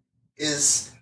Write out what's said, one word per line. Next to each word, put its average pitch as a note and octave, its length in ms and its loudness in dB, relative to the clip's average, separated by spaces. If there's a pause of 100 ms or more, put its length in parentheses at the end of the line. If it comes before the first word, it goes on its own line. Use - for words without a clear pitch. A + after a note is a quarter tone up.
(360)
is, - 540 0 (120)